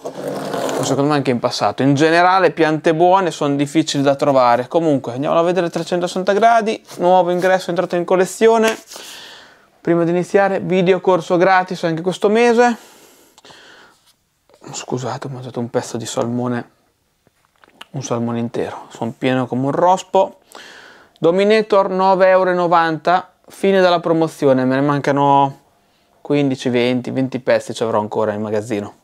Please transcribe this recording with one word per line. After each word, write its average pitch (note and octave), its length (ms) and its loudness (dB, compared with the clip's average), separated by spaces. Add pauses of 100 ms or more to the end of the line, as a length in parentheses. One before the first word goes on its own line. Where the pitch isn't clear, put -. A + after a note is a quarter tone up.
ma - 840 -8
secondo C#3 280 0
me D3+ 60 2
anche C3+ 120 -2
in B2 80 0
passato. A2+ 460 -2
In C#3 100 4
generale E3+ 560 4
piante D#3 460 0
buone F3+ 340 2
sono D3 260 -2
difficili D3 460 -2
da C#3 140 2
trovare. B2 520 2
Comunque D3+ 460 -2
andiamo D3+ 240 -2
a E3+ 60 4
vedere F3 260 0
trecentosessanta F3+ 640 -4
gradi, A3 500 0 (140)
nuovo F3+ 320 2
ingresso F#3 400 0
entrato F3 260 -4
in F3 80 -2
collezione. A3 720 2 (1040)
Prima E3+ 240 0
di E3 60 0
iniziare, F#3+ 520 0
video F#3 380 0
corso F3+ 380 0
gratis F#3 460 2
anche E3 180 -4
questo F3+ 260 -2
mese. A#3 500 2 (1900)
Scusate, B2+ 560 -10
ho - 20 -12
mangiato B2+ 300 -14
un A#2+ 100 -8
pezzo A#2+ 280 -6
di A2+ 100 -10
salmone, A#2+ 640 -6 (1200)
un C#3+ 100 -10
salmone A#2 380 -4
intero, - 500 -8
sono A#2 260 -8
pieno B2+ 300 -2
come B2 200 -4
un C#3 60 -2
rospo. F#3 680 0 (800)
Dominator G3+ 680 2
nove F#3+ 400 2
euro F#3 200 4
e F3+ 40 2
novanta, E3+ 800 0 (200)
fine G3 300 2
della F3 180 4
promozione, D#3+ 640 0
me C3 100 0
ne C3+ 60 0
mancano C#3 800 2 (600)
quindici, C#3 480 -2
venti, B2 420 0
venti B2+ 280 -4
pezzi A#2 340 -2
ci - 100 -8
avrò A2+ 160 -2
ancora G#2+ 320 -2
in G#2 100 -6
magazzino, G#2+ 520 -6 (100)